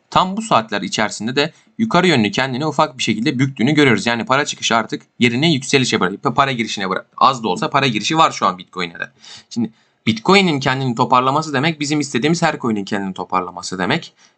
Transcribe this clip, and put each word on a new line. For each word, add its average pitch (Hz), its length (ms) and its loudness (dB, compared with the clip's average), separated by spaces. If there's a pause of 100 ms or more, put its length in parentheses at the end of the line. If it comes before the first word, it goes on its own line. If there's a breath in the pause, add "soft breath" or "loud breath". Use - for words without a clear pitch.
tam 185 280 0
bu 220 40 -4
saatler 113 400 0
içerisinde 104 540 -4
de 147 180 0 (240 soft breath)
yukarı 160 300 2
yönlü 117 240 4
kendini 131 340 -2
ufak 143 320 0
bir 120 60 -6
şekilde 123 360 0
büktüğünü 135 320 0
görüyoruz. 131 340 4
Yani 117 200 0
para 135 200 2
çıkışı - 300 -2
artık 110 260 -2 (180)
yerine 123 340 2
yükselişe 127 460 2
bırak-, 98 360 -2
para 139 160 2
girişine 107 380 -4
bırak-, 92 180 -4 (100)
az 123 260 2
da 110 40 -2
olsa 110 220 -2
para 139 180 0
girişi 110 300 -2
var 156 140 4
şu - 140 -2
an 92 120 0
Bitcoin'e 87 420 -10
de. - 120 -12 (380 loud breath)
Şimdi 113 220 -4 (340 soft breath)
Bitcoin'in 170 540 2
kendini 131 360 -2
toparlaması 131 580 2
demek 151 260 -2
bizim 147 200 -2
istediğimiz 147 420 -2
her 151 180 0
coin'in 107 260 -2
kendini 98 280 -4
toparlaması 90 640 -6
demek. 113 340 -2 (240 soft breath)